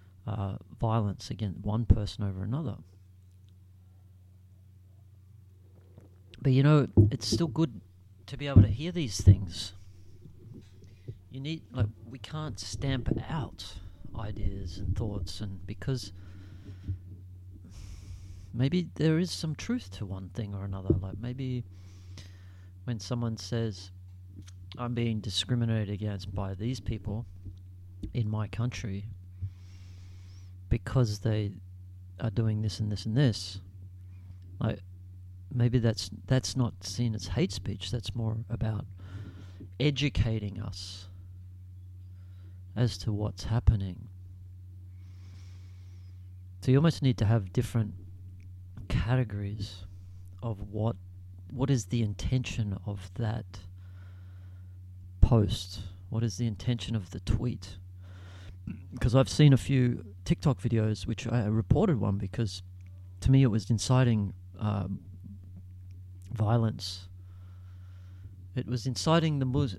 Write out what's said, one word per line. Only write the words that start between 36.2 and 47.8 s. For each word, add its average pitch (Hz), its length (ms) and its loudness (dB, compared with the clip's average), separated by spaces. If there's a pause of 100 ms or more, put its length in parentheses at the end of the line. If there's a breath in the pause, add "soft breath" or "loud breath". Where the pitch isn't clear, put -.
that's - 300 2
not 120 280 0
seen 120 300 0
as 107 140 -6
hate 190 240 2
speech. - 400 -6
That's - 240 -4
more 113 220 0 (120)
about 107 360 -2 (920 loud breath)
educating 113 800 2
us - 500 -8 (1700 loud breath)
as 120 220 4
to - 160 -2
what's 104 300 -2
happening. 104 640 4 (2500 loud breath)
So 131 100 4
you 131 60 10
almost 156 260 6
need 131 160 4
to 110 60 4
have 101 280 4
different 117 400 0 (960)